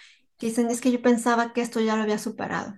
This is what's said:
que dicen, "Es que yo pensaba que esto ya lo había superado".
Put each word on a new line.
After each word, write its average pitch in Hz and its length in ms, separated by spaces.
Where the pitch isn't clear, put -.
que 233 100
dicen, 233 220
"Es 240 120
que 254 100
yo 240 100
pensaba 233 520
que 240 80
esto 233 180
ya 220 160
lo 220 60
había 214 160
superado". - 600